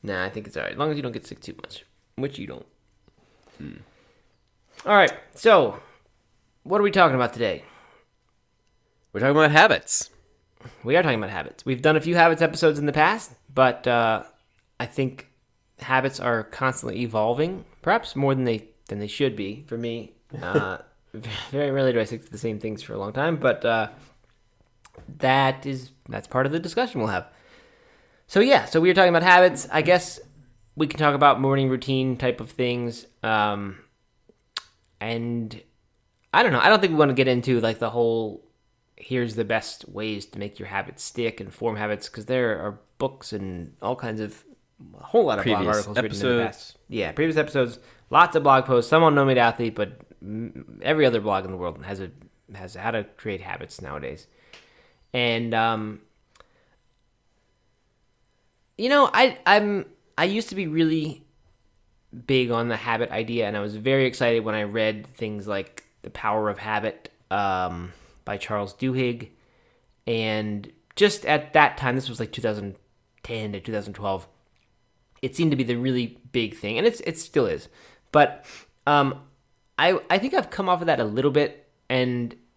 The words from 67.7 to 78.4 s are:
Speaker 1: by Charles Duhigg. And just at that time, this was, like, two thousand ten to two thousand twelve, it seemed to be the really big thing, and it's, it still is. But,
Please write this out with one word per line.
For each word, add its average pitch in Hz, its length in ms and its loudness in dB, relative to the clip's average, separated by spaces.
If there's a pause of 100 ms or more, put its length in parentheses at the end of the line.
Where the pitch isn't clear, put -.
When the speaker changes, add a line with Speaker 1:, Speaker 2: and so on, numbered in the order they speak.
Speaker 1:
by 107 120 -8
Charles 101 380 -6
Duhigg. 123 540 -4 (800)
And 107 640 -4 (240)
just 202 300 2
at 147 260 0
that 151 240 6
time, 127 180 -2
this 131 140 -4
was, 113 100 -12
like, 113 140 -6
two 117 100 -10
thousand 104 340 -4 (460)
ten 107 300 -8
to 98 80 -10
two 113 120 -10
thousand 104 220 -6
twelve, 95 320 -6 (960)
it 131 140 -6
seemed 160 160 2
to 139 40 0
be 127 80 0
the 120 120 -2
really 123 420 -4 (140)
big 113 240 -2
thing, 107 200 -6
and 170 100 2
it's, 233 160 0
it 160 160 -8
still - 280 -2
is. 82 220 -6 (420)
But, 147 340 2 (420)